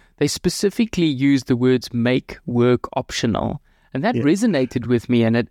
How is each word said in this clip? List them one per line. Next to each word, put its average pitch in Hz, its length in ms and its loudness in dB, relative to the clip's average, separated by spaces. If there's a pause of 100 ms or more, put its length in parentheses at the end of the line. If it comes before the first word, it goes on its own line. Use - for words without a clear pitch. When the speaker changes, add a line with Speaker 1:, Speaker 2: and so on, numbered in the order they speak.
(180)
Speaker 1:
They 147 100 0
specifically 185 800 -2
used 139 400 2
the 131 80 2
words 127 380 0
"make 123 520 -2
work 120 480 2
optional." - 680 -4 (320)
And 135 100 -4
that 139 120 -2
Speaker 2:
Yeah. 117 80 -2
Speaker 1:
resonated 151 640 0
with 120 220 0
me, 120 140 4
and 113 120 2
it, 120 160 -2